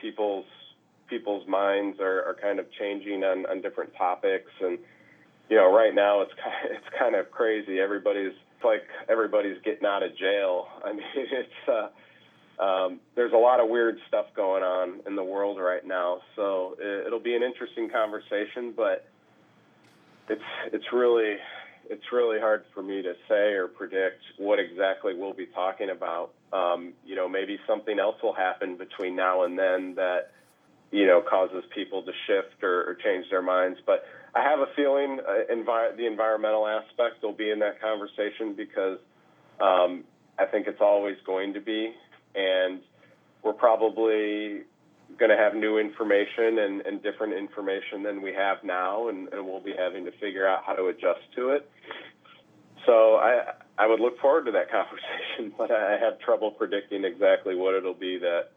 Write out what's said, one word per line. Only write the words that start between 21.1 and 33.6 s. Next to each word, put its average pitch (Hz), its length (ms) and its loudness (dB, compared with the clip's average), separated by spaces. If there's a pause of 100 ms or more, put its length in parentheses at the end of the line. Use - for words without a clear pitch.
it's - 240 -12
really 117 280 2
hard 107 240 2 (100)
for 98 80 -10
me 98 200 -6
to 90 120 -6 (140)
say 104 260 4
or 92 140 -2
predict 95 540 -4 (140)
what 101 220 2
exactly 95 560 -2
we'll 95 180 -6
be 92 140 -10
talking 95 440 -4
about. 87 420 -6 (200)
Um, 87 420 0 (120)
you 95 80 -10
know, 92 140 -2
maybe 95 380 -4
something 107 320 -2
else 101 240 0
will - 120 0
happen 92 420 -4
between 92 380 -8
now 92 300 2
and 87 120 -2
then 92 380 0
that 90 380 -2 (580)
you 101 160 4
know, 90 140 10
causes 92 440 0 (100)
people 95 280 -6
to 90 100 -10 (140)
shift 98 360 -2
or, 90 280 0
or 87 40 -6
change 90 360 -2
their 92 120 0
minds. 92 440 0